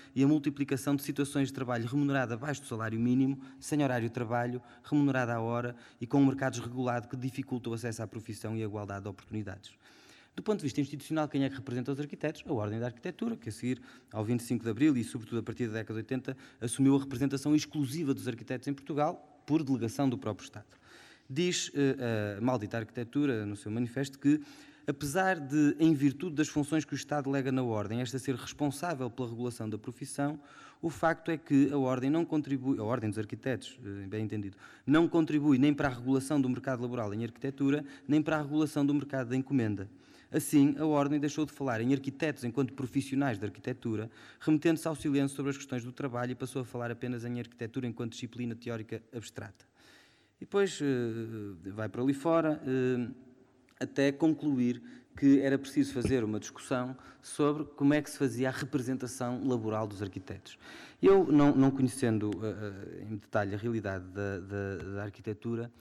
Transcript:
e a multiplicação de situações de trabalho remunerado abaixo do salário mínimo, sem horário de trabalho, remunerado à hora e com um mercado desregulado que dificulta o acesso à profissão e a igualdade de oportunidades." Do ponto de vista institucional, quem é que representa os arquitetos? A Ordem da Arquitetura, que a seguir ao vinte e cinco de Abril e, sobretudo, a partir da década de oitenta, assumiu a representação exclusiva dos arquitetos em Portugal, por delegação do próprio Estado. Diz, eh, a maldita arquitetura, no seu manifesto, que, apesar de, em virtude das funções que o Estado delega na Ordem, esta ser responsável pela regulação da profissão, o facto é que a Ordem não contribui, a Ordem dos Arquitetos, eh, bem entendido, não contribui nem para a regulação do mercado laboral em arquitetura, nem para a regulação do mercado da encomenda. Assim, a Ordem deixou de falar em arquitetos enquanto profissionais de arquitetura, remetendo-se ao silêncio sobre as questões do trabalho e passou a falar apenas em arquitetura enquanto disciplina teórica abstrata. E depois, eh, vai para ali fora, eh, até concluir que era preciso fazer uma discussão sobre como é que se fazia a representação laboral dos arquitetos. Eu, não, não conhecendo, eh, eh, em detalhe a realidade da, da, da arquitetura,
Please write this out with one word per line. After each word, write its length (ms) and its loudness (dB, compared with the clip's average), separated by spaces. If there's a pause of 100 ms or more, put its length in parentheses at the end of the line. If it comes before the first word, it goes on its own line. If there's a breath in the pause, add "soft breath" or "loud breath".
(140)
e 100 4
a 40 8
multiplicação 680 2
de 60 -4
situações 460 0
de 80 -10
trabalho 320 -2
remunerado 440 2
abaixo 300 -6
do 60 -20
salário 320 -4
mínimo, 420 2 (180 loud breath)
sem 220 -2
horário 260 2
de 60 -6
trabalho, 480 -2 (220 loud breath)
remunerado 480 2
à 80 0
hora 360 -2 (240 loud breath)
e 60 -6
com 160 4
um 60 8
mercado 260 0
desregulado 540 -4
que 100 -8
dificulta 540 -6
o 20 -2
acesso 300 -6
à 40 -4
profissão 480 -8
e 60 -4
a 40 -2
igualdade 360 -6
de 80 -8
oportunidades." 640 -10 (640 loud breath)
Do 80 -10
ponto 160 0
de 40 -8
vista 160 -2
institucional, 480 -2
quem 160 0
é 60 0
que 60 -6
representa 360 -6
os 80 -4
arquitetos? 460 -6
A 80 -4
Ordem 260 -2
da 60 -4
Arquitetura, 500 -6
que 140 -10
a 20 -6
seguir 300 -4 (320 loud breath)
ao 100 -2
vinte 180 0
e 20 -12
cinco 200 -4
de 60 -2
Abril 260 2
e, 80 0
sobretudo, 360 -6
a 40 -4
partir 240 -4
da 60 -6
década 220 -6
de 80 -6
oitenta, 340 -6 (240 loud breath)
assumiu 340 4
a 40 4
representação 540 0
exclusiva 600 0
dos 140 -4
arquitetos 400 -6
em 60 -4
Portugal, 720 -4
por 160 2
delegação 460 0
do 100 2
próprio 280 -6
Estado. 220 -18 (600 loud breath)
Diz, 460 -2
eh, 640 0
a 40 -8
maldita 360 0
arquitetura, 680 -2
no 120 -6
seu 120 -10
manifesto, 480 -4
que, 220 4 (480 loud breath)
apesar 500 0
de, 400 4
em 160 6
virtude 400 2
das 140 2
funções 380 0
que 80 -8
o 20 -2
Estado 300 -4
delega 260 0
na 120 2
Ordem, 360 -2
esta 180 -4
ser 180 -2
responsável 760 -4
pela 200 -6
regulação 400 -6
da 80 -4
profissão, 600 -6 (420 loud breath)
o 80 -2
facto 400 0
é 80 0
que 360 4
a 40 0
Ordem 320 2
não 140 2
contribui, 560 0
a 40 -4
Ordem 260 0
dos 100 -2
Arquitetos, 640 -6
eh, 240 -10
bem 160 -4
entendido, 320 -6 (320 loud breath)
não 220 6
contribui 480 4
nem 160 6
para 160 0
a 20 0
regulação 480 0
do 80 2
mercado 340 -2
laboral 320 -4
em 120 -4
arquitetura, 580 0 (240 loud breath)
nem 140 4
para 160 0
a 40 -2
regulação 440 0
do 80 4
mercado 380 -2
da 40 0
encomenda. 540 0 (440 loud breath)
Assim, 460 6
a 60 0
Ordem 340 2
deixou 260 0
de 60 -6
falar 300 -2
em 100 2
arquitetos 540 -2
enquanto 260 0
profissionais 640 -2
de 80 -6
arquitetura, 640 -6 (300 loud breath)
remetendo-se 480 2
ao 80 -2
silêncio 400 0
sobre 140 -4
as 80 -4
questões 260 -8
do 80 -10
trabalho 400 -4
e 40 -6
passou 260 -6
a 40 -8
falar 240 -6
apenas 360 -6
em 120 -4
arquitetura 480 -6
enquanto 280 -6
disciplina 420 -8
teórica 480 -8 (100)
abstrata. 520 -12 (720 soft breath)
E 80 -14
depois, 360 2
eh, 920 -2
vai 180 -4
para 120 -4
ali 120 4
fora, 520 2
eh, 440 0 (680)
até 360 2
concluir 680 2 (360 loud breath)
que 240 8
era 160 4
preciso 340 0
fazer 320 2
uma 160 -2
discussão 560 -6 (260 loud breath)
sobre 440 0
como 280 4
é 80 4
que 80 -12
se 80 -12
fazia 300 0
a 40 2
representação 920 -4
laboral 400 0
dos 160 -10
arquitetos. 560 -10 (440 loud breath)
Eu, 280 8
não, 240 8
não 160 8
conhecendo, 640 2 (100)
eh, 600 -8
eh, 100 -12
em 60 -6
detalhe 360 -2
a 40 -4
realidade 480 -4
da, 340 -4
da, 380 -6 (180)
da 80 -6
arquitetura, 640 -8 (120)